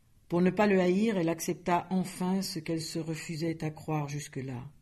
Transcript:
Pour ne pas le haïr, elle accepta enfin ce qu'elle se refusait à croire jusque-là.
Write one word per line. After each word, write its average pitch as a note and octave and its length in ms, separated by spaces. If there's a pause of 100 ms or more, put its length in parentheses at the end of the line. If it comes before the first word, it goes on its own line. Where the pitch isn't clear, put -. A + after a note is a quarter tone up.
(280)
Pour F3 140
ne F3+ 80
pas G#3 180
le F#3+ 120
haïr, F#3+ 380
elle E3 100
accepta E3+ 600
enfin F#3 500
ce F#3 200
qu'elle D#3+ 220
se E3 180
refusait D#3+ 640
à D#3 60
croire D#3 380
jusque-là. C3+ 560 (180)